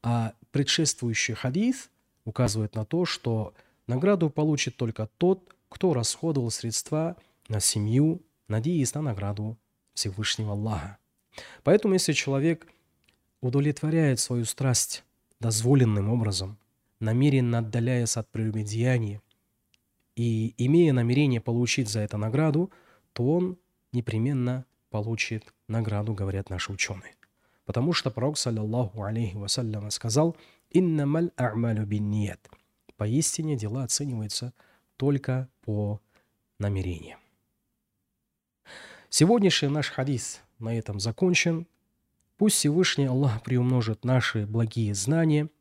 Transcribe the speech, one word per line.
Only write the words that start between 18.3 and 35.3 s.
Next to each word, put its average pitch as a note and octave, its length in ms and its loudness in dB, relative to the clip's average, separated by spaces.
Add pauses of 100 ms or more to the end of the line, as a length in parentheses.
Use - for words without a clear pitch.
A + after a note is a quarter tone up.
и A2+ 440 0
имея D3+ 340 6
намерение B2+ 480 2
получить A#2+ 480 0
за G#2+ 120 -2
это G#2 180 -4
награду, D3 520 0 (440)
то A#2+ 120 -2
он F3+ 320 0 (340)
непременно B2 720 -2 (240)
получит A2 640 -6 (120)
награду, A2 460 -2
говорят G2 380 -4
наши F#2 220 -6
ученые. - 420 -8 (500)
Потому D3 300 0
что - 160 -2
пророк, C3+ 260 -2
саллаллаху A2 680 -2
алейхи G#2+ 340 -4
вассалям, G#2 540 -4
сказал: D3 460 0 (340)
«Иннамаль D#3+ 640 2
а'малю A2+ 500 0
бинният». G#2 640 -2 (460)
Поистине D3 600 -2
дела A2 280 -4
оцениваются B2 680 -4 (440)
только C3 520 0 (140)